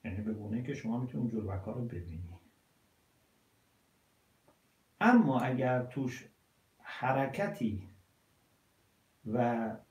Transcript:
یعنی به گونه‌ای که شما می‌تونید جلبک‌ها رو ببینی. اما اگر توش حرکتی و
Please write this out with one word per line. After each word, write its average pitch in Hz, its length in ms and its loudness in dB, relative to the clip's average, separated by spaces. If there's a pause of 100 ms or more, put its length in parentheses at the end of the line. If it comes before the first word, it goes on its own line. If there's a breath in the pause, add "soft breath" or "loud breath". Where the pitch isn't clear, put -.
یعنی 95 160 -4
به 107 120 -4
گونه‌ای 104 300 -4
که 139 120 -4
شما 117 260 -4
می‌تونید 123 320 -2
جلبک‌ها 98 400 -4
رو 120 120 -4
ببینی. 87 540 -8 (2500)
اما 196 400 8
اگر 127 460 2
توش - 420 -6 (500)
حرکتی 131 1080 -2 (1400)
و 117 380 2 (200)